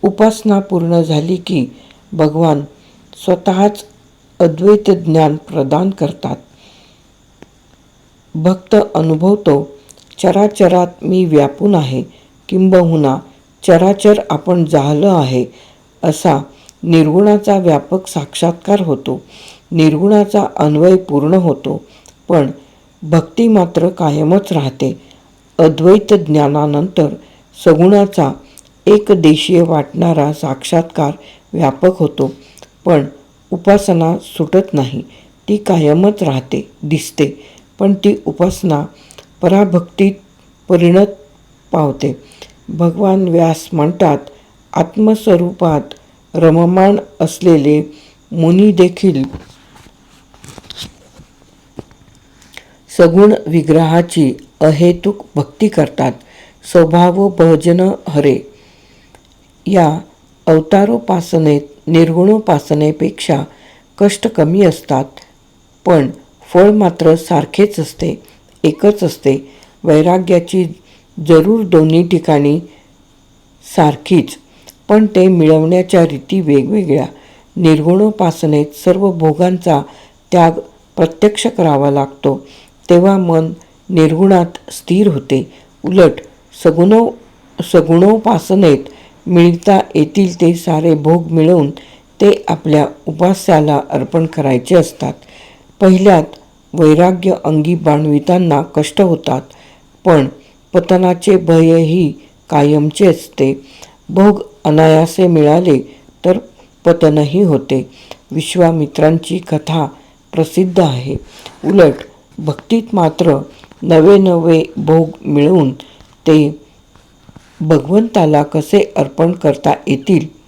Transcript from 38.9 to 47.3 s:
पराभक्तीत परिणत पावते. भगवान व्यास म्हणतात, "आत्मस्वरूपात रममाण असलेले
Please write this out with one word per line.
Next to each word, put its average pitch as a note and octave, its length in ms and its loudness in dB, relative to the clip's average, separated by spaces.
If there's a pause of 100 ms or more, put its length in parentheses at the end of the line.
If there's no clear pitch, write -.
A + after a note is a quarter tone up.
पराभक्तीत F#3+ 680 0 (560)
परिणत F3+ 380 2 (640)
पावते. C#3+ 500 -4 (460)
भगवान F3+ 600 -2
व्यास E3 440 -2
म्हणतात, D#3+ 460 0 (540)
"आत्मस्वरूपात F3+ 1080 -2 (540)
रममाण F3 640 2 (240)
असलेले D3+ 720 0 (380)